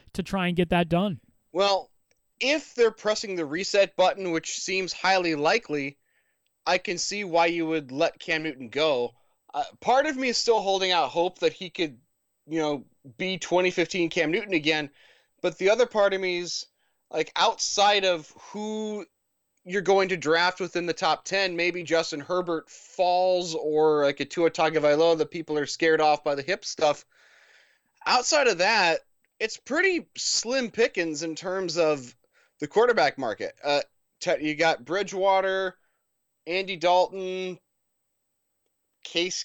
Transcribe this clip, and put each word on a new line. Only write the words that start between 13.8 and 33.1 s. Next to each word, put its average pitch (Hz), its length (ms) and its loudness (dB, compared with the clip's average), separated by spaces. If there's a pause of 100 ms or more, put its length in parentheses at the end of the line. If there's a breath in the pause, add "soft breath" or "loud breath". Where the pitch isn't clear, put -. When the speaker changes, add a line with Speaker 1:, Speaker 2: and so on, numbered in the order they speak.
Speaker 2:
Cam 160 220 0
Newton 208 220 -4
again, 151 360 0 (520 soft breath)
but 180 160 -2
the 185 120 2
other 233 160 4
part 202 260 2
of 190 80 -2
me 180 180 -2
is, 175 280 -8 (440)
like, 160 260 -4
outside 202 680 2
of 175 300 -2 (160)
who 214 560 -8 (580)
you're 185 160 -4
going 190 280 4
to 185 80 -2
draft 165 440 2
within 175 260 -4
the 165 60 -2
top 160 320 0
ten, 190 300 -2
maybe 175 300 -2
Justin 160 340 -2
Herbert 170 500 -4
falls 180 840 0
or, 151 500 2
like, 143 140 2
a 143 60 -2
Tua 165 260 2
Tagovailoa 156 680 2
that 156 120 0
people 156 260 -6
are 143 100 -2
scared 160 340 2
off 151 240 2
by 147 100 0
the 139 80 -6
hip 175 220 -4
stuff. - 400 0 (1040 soft breath)
Outside 254 420 2
of 180 100 2
that, 180 420 2 (380)
it's 220 180 -4
pretty 339 600 -2
slim 240 540 -2
pickings 170 520 -2
in 160 140 -6
terms 180 420 -6
of 147 380 0 (440)
the 147 80 -6
quarterback 214 500 2